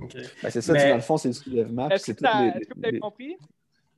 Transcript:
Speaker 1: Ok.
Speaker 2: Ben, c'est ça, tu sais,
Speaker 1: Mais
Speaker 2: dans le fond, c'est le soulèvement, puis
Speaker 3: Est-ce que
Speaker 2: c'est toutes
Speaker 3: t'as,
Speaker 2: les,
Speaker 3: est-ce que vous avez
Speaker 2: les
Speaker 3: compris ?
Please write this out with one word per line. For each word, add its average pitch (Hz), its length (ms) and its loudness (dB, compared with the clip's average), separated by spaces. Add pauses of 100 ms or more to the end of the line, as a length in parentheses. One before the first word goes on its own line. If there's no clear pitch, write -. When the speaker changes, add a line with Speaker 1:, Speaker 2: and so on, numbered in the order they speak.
Speaker 1:
Ok. - 140 -14 (280)
Speaker 2:
Ben, - 80 -4
c'est 117 100 -2
ça, 143 120 0
tu 147 60 6
sais, 143 80 6
Speaker 1:
Mais 139 40 6
Speaker 2:
dans 123 60 6
le 120 60 -2
fond, 156 140 2
c'est 156 120 -2
le 123 60 -2
soulèvement, 120 540 -2
puis 190 80 4
Speaker 3:
Est-ce 190 60 -4
que - 40 -14
Speaker 2:
c'est 156 100 -4
toutes - 120 -2
Speaker 3:
t'as, 214 140 4
Speaker 2:
les, - 60 4
Speaker 3:
est-ce - 200 -4
que 254 60 -16
vous 240 100 -10
avez 226 80 0
Speaker 2:
les 226 80 -4
Speaker 3:
compris ? 247 360 -10 (600)